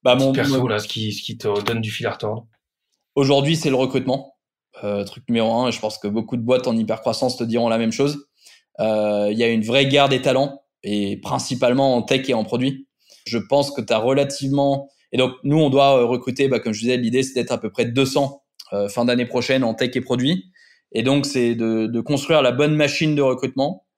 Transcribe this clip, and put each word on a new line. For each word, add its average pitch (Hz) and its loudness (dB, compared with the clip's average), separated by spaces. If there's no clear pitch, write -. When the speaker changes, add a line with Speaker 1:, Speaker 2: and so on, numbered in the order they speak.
Speaker 1:
Bah, 127 6
Speaker 2:
Petit 135 2
Speaker 1:
mon, 135 2
Speaker 2:
perso, 131 0
Speaker 1:
mon 127 0
Speaker 2:
là, 107 0
ce 104 -6
qui, 110 -6
ce - -10
qui 110 -10
te 101 -2
donne 113 -2
du 110 -4
fil 113 -8
à 101 -2
retordre. 110 -8
Speaker 1:
Aujourd'hui, 139 4
c'est 156 -2
le 135 2
recrutement. 131 -2
Euh, 104 -4
truc - -14
numéro 113 2
un, 123 0
et - -2
je - -6
pense 107 -6
que 104 -8
beaucoup 113 -4
de 117 -4
boîtes 127 2
en 117 0
hypercroissance 113 -2
te 143 -4
diront 117 0
la 113 0
même 113 0
chose. 143 -2
Euh, 104 0
il 107 -2
y 117 2
a 117 4
une 113 2
vraie 135 2
guerre 139 4
des 131 2
talents, 135 0
et 101 -2
principalement 127 0
en 117 0
tech 135 0
et 123 2
en 110 -2
produit. - -4
Je 117 -4
pense 143 0
que 123 -8
t'as 110 0
relativement, 139 0
et 117 -2
donc 127 2
nous, 143 2
on 147 4
doit, 139 6
euh, 120 4
recruter, 127 -2
bah, 123 0
comme 110 -4
je 104 -6
disais, 123 0
l'idée, 123 0
c'est 135 -6
d'être 120 -4
à 120 -2
peu 107 -8
près 120 -2
deux 123 0
cents, 139 -2
euh, 101 -2
fin 120 -2
d'année 123 2
prochaine 127 0
en 113 0
tech 123 -4
et 120 0
produit. 135 -2
Et 113 -4
donc, 135 2
c'est 120 0
de, 113 0
de 117 -2
construire 143 2
la 123 4
bonne 147 2
machine 151 2
de 143 2
recrutement. 131 -2